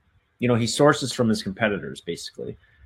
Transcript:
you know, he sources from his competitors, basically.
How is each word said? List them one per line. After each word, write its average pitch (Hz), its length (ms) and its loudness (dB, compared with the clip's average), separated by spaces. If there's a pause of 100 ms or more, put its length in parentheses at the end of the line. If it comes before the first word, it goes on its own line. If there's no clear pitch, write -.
(380)
you 120 100 0
know, 123 60 4
he 117 120 2
sources 147 460 4
from 117 180 2
his 107 120 0
competitors, 95 600 -4
basically. - 560 -10 (280)